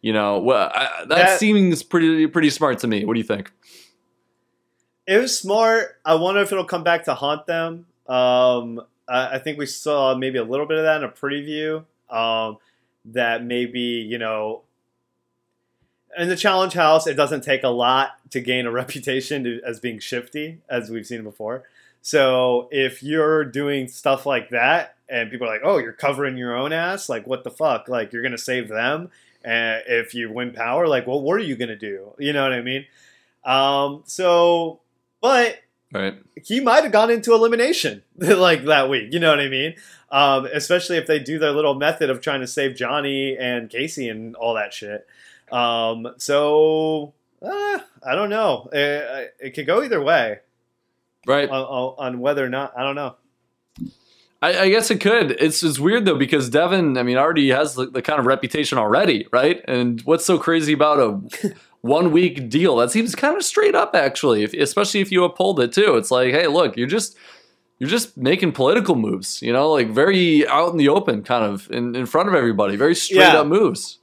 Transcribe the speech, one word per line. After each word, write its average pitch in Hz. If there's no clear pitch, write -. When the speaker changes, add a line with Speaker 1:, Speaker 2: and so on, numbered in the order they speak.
Speaker 1:
You 113
know, 104
well, 107
I, 127
that 85
Speaker 2:
That 180
Speaker 1:
seems 202
pretty, 160
pretty 151
smart 139
to 127
me. 107
What 110
do 113
you 107
think? 98
Speaker 2:
It 196
was 247
smart. 226
I 160
wonder 185
if 202
it'll 185
come 165
back 165
to 147
haunt 147
them. 165
Um, 123
I, 127
I -
think 143
we 143
saw 139
maybe 131
a 113
little 135
bit 156
of 156
that 156
in 147
a 113
preview. 151
Um, 113
that 117
maybe, 123
you 120
know, 110
in 175
the 185
Challenge 185
House, 160
it 147
doesn't 143
take 135
a 135
lot 123
to 131
gain 123
a 117
<laughs> -
reputation 131
to, 120
as 113
being 113
shifty, 151
as 120
we've 113
seen 117
before. 110
So 127
if 131
you're 156
doing 139
stuff 135
like 127
that, 131
and 117
people 120
are 113
like, 107
"Oh, 180
you're 113
covering 139
your 123
own 139
ass? 175
Like, 113
what 127
the 120
fuck? 139
Like, 117
you're 117
gonna 123
save 127
them? 135
And 113
if 117
you 117
win 123
power, 123
like, 131
what 135
were 170
you 165
gonna 113
do?" 101
You 143
know 143
what 135
I 123
mean? 131
Um, 139
so, 170
but 240
Speaker 1:
Right. 98
Speaker 2:
he 233
might 269
have 285
gone 220
into 233
elimination, 226
<laughs> -
like, 175
that 139
week. 120
You 170
know 165
what 147
I 139
mean? 139
Um, 139
especially 175
if 160
they 151
do 143
their 147
little 143
method 139
of 123
trying 139
to 127
save 135
Johnny 135
and 123
Casey 131
and 113
all 117
that 104
shit. 104
Um, 117
so, 151
uh, 403
I 131
don't 202
know. 202
It, 143
it 135
could 147
go 196
either 214
way. 127
Speaker 1:
Right. 139
Speaker 2:
On, 135
on, 127
on 127
whether 139
or 127
not, 131
I 123
don't 139
know. 139
Speaker 1:
I, 180
I 190
guess 220
it 214
could. 202
It's, -
it's 151
weird, 202
though, 165
because 135
Devin, 160
I 123
mean, 123
already 147
has 139
the, 127
the 123
kind 151
of 120
reputation 135
already, 117
right? 147
And 123
what's 160
so 180
crazy 160
about 147
a 107
Speaker 2:
<laughs> -
Speaker 1:
one-week 151
deal? 151
That 123
seems 226
kind 302
of 392
straight 415
up, -
actually, 135
if, 104
especially 196
if 190
you 180
uphold 180
it, 120
too. 196
It's 104
like, 127
"Hey, 165
look, 147
you're 120
just, 202
you're 131
just 226
making 160
political 185
moves, 101
you 117
know, 143
like, 127
very 160
out 156
in 170
the 143
open, 135
kind 120
of, 101
in, 120
in 127
front 175
of 185
everybody, 104
very 147
straight 185
Speaker 2:
Yeah. 160
Speaker 1:
up 147
moves." 180